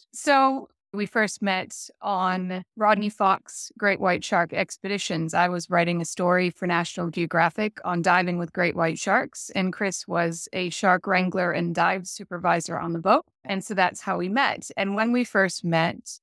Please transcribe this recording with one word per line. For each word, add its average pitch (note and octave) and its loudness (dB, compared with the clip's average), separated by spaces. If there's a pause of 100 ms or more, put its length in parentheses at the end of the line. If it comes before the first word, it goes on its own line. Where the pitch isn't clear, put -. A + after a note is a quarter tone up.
(140)
So C4+ 4 (240)
we G3+ -2
first G#3+ 0
met F#3+ -2 (260)
on F#3 -2 (140)
Rodney G#3 4
Fox - 0
Great G3+ 2
White F3+ 2
Shark F3 0
Expeditions. F#3+ -4
I F3 4
was F3 -6
writing F3 2
a D#3+ -4
story F3+ 2
for - -6
National E3+ -2
Geographic E3+ 0
on F3 -2
diving F3+ 2
with E3+ -6
great F3 0
white E3 0
sharks, - -2
and F#3 0
Chris F#3+ -4
was E3+ -2
a F3+ -4
shark F#3 2
wrangler F#3 0
and E3+ -2
dive F3+ 0
supervisor F3 -2
on E3+ -4
the E3+ -4
boat. G#3+ 2 (180)
And F#3+ -6
so G#3+ -10
that's F#3 0
how F#3 -4
we F3+ -2
met. B3 0
And G3 -2
when A3 0
we B3 2
first F#3+ 0
met E3 -2